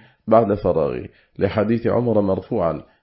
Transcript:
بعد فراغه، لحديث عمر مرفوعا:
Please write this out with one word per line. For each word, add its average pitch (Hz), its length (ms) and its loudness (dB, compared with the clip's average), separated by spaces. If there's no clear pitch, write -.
بعد 110 260 4
فراغه، 76 500 -2
لحديث 107 480 0
عمر 110 340 0
مرفوعا: 95 640 -2